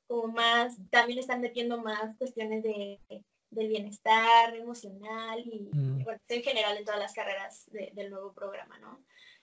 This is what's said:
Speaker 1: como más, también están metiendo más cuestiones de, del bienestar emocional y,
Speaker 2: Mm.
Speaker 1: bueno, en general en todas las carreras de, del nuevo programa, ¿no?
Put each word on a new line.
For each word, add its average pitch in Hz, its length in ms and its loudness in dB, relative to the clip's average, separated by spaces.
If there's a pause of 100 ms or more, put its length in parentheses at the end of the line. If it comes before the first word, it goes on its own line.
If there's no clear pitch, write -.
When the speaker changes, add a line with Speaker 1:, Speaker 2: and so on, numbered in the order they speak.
Speaker 1:
como 233 200 -2
más, 233 480 2 (140)
también 240 300 4
están 254 200 -2
metiendo 240 380 -2
más 220 400 -4
cuestiones 220 460 -4
de, 202 340 -4 (520)
del 220 180 -2
bienestar 226 880 6
emocional 226 920 -10
y, 208 260 -10
Speaker 2:
Mm. 135 320 0
Speaker 1:
bueno, 160 240 -8
en 240 140 -2
general 214 340 0
en 208 80 -8
todas 208 160 -2
las - 140 -4
carreras 202 580 -8
de, 202 220 -10
del 202 160 -10
nuevo 196 220 -12
programa, - 480 -12
¿no? 220 200 -20 (420)